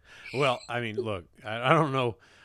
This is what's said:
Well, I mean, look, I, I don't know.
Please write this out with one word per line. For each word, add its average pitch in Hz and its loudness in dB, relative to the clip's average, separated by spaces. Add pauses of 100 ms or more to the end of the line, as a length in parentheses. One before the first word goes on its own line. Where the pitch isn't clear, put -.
(360)
Well, 131 2
I 120 -2
mean, 113 -4
look, 104 -4 (200)
I, 117 -2
I 160 6
don't 151 4
know. 123 0 (300)